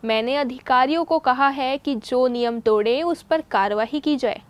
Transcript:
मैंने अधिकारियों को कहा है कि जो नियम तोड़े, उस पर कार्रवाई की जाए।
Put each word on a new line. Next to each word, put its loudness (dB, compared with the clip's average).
मैंने 0
अधिकारियों 0
को 0
कहा 2
है -2
कि -4
जो 0
नियम -2
तोड़े, 2
उस -2
पर -2
कार्रवाई 0
की 0
जाए। -4